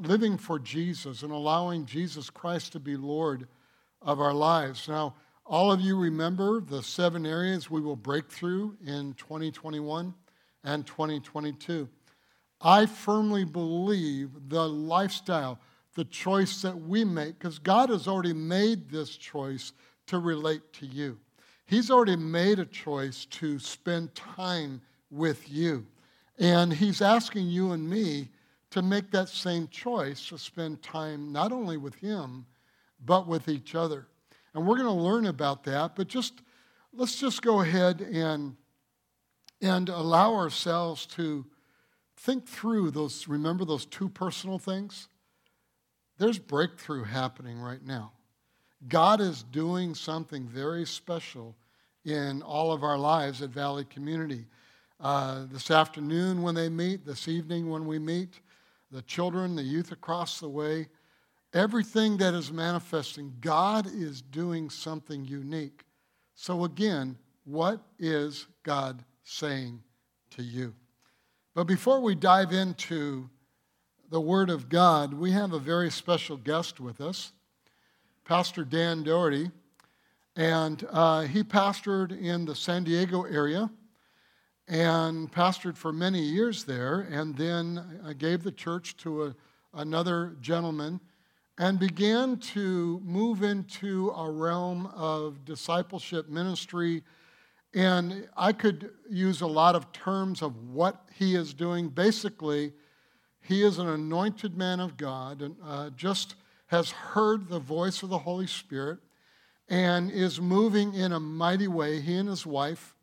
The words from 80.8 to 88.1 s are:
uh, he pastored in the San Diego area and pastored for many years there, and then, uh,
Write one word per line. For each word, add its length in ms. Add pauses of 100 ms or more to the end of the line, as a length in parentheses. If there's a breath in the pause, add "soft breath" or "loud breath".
uh, 320
he 220
pastored 760
in 280
the 100
San 280
Diego 400
area 460 (1000 soft breath)
and 600
pastored 460
for 160
many 300
years 420
there, 380
and 340
then, 720
uh, 80